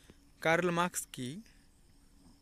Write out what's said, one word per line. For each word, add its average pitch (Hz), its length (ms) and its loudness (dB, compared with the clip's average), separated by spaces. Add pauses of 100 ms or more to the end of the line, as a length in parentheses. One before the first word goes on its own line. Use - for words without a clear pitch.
(420)
कार्ल 170 280 4
मार्क्स 170 440 0
की 135 300 -8 (960)